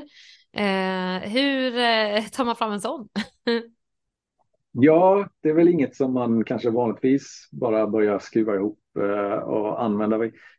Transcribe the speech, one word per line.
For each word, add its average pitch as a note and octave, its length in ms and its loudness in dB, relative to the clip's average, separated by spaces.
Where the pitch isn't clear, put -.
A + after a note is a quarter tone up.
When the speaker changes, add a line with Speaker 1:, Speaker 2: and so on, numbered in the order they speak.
Speaker 1:
Eh, F#3+ 800 -2
hur, C4 460 0
eh, A3 460 2
tar A#3+ 220 -6
man A#3 100 -2
fram A3 160 -4
en G3+ 100 -6
sån? A3+ 260 -8
<laughs> A#3 280 -4
Speaker 2:
Ja, F3+ 560 4
det D#3 80 0
är D#3 40 2
väl E3+ 140 6
inget D#3+ 280 2
som C3 180 -2
man A#2 300 0
kanske A#2+ 260 -2
vanligtvis B2 840 -2
bara A2 360 -2
börjar G#2 320 0
skruva A2 360 -2
ihop, G2+ 240 -2
eh, G2+ 400 -2
och A2 440 -4
använda. G#2+ 340 0
Vi, A2+ 140 -2